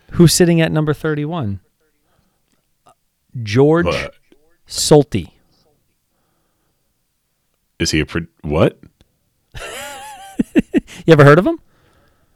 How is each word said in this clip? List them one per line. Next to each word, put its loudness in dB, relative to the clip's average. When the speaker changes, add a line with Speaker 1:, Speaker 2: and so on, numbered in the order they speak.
Speaker 1:
who's 4
sitting 2
at -2
number -2
thirty-one? -6
George 2
Speaker 2:
What? -6
Speaker 1:
Solti. 0
Speaker 2:
Is -4
he 0
a -2
pre-, -10
what? -2
Speaker 1:
<laughs> -16
You 4
ever 6
heard 8
of -2
him? -4